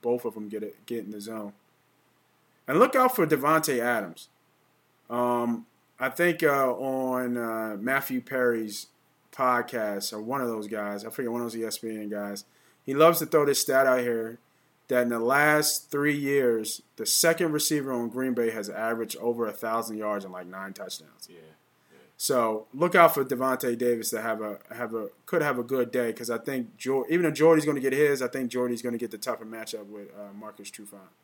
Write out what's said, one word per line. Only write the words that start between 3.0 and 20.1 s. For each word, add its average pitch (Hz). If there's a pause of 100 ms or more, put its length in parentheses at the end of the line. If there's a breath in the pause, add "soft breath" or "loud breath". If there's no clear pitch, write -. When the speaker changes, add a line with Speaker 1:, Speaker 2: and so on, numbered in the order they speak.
Speaker 1:
for 170
Davante 147
Adams. 113 (840)
Um, 120 (340)
I 131
think, 170
uh, 135
on, 127
uh, 113
Matthew 127
Perry's 117 (440)
podcast, 117
or 107
one 131
of 120
those 107
guys, 104
I 113
forget, 120
one 120
of -
those 113
E 113
S 104
P 113
N 107
guys, 101 (400 soft breath)
he 135
loves 165
to 156
throw 151
this 139
stat 131
out 127
here 117 (500 soft breath)
that 123
in 120
the 117
last 147
three 147
years, 131 (140)
the 110
second 165
receiver 147
on 120
Green 127
Bay 117
has 107
averaged 113
over 117
a 104
thousand 113
yards 104